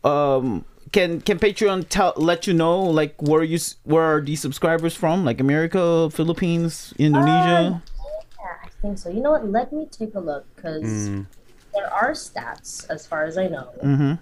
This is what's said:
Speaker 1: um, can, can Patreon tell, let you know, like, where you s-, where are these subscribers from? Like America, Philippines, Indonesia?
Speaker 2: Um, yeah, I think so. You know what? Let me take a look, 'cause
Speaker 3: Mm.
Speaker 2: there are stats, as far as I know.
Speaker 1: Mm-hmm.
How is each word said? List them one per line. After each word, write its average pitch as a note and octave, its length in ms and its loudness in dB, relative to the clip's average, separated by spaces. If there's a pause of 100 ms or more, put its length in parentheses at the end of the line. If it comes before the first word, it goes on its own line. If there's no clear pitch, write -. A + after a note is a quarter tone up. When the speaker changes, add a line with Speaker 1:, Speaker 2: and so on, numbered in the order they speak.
Speaker 1:
um, C3+ 600 2 (280)
can, E3+ 300 0
can F#3+ 180 0
Patreon G3 500 2
tell, F#3 260 2
let E3+ 320 2
you F#3+ 60 2
know, E3+ 300 4
like, D#3 380 0
where D#3 220 4
you D#3+ 120 -2
s-, - 280 -6
where D#3+ 200 4
are D#3 180 2
these D3 200 -6
subscribers E3 540 0
from? F3 300 0
Like A#2 160 0
America, E3 720 2
Philippines, E3+ 880 -2
Indonesia? D3 580 4 (160)
Speaker 2:
Um, E3+ 100 -8 (560)
yeah, G#3 60 -14 (180)
I - 60 -16 (120)
think G3+ 180 -4
so. E3+ 100 -10
You G3+ 120 -4
know D4 100 2
what? A#3 180 0
Let B3 240 -2
me D#4 180 -8
take G#3+ 240 -10
a G3 40 -6
look, D3 260 -8 (100)
'cause D#3+ 280 -8
Speaker 3:
Mm. G#2 420 -6 (480)
Speaker 2:
there G3+ 180 -4
are A3+ 200 0
stats, - 760 -12
as D#3 180 -8
far D#3 180 -2
as E3 120 -6
I F#3 100 0
know. C#3 220 -8 (140)
Speaker 1:
Mm-hmm. C#3 380 2